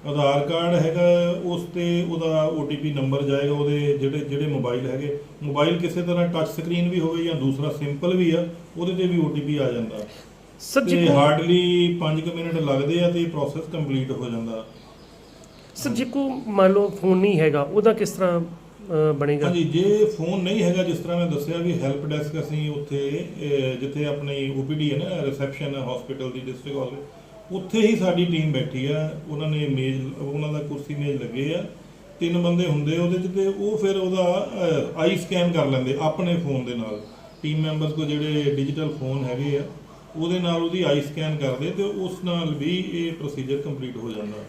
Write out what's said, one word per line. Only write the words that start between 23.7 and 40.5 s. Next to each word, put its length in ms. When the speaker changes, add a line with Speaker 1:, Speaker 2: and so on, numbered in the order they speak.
Speaker 1:
ਜਿੱਥੇ 260
ਆਪਣੀ 540
ਓ 40
ਪੀ 100
ਡੀ 200
ਹੈ 40
ਨਾ, 280
ਰਿਸੈਪਸ਼ਨ 500
ਹੈ 60
ਹਸਪੀਟਲ 500
ਦੀ, 80
ਡਿਸਟ੍ਰਿਕਟ 380
ਹਸਪੀਟਲ, 260
ਉੱਥੇ 280
ਹੀ 160
ਸਾਡੀ 300
ਟੀਮ 260
ਬੈਠੀ 340
ਆ। 340
ਉਹਨਾਂ 200
ਨੇ 180
ਮੇਜ਼, 520
ਉਹਨਾਂ 340
ਦਾ 60
ਕੁਰਸੀ 360
ਮੇਜ਼ 280
ਲੱਗੇ 320
ਆ, 100
ਤਿੰਨ 220
ਬੰਦੇ 240
ਹੁੰਦੇ 320
ਉਹਦੇ 300
'ਚ, 80
ਤੇ 120
ਉਹ 300
ਫਿਰ 200
ਉਹਦਾ, 560
ਅਹ, 460
ਆਈ 180
ਸਕੈਨ 340
ਕਰ 140
ਲੈਂਦੇ 360
ਆਪਣੇ 360
ਫੋਨ 280
ਦੇ 80
ਨਾਲ। 280
ਟੀਮ 180
ਮੈਂਬਰਸ 320
ਕੋਲ 120
ਜਿਹੜੇ 500
ਡਿਜੀਟਲ 340
ਫੋਨ 240
ਹੈਗੇ 340
ਆ, 40
ਉਹਦੇ 240
ਨਾਲ 240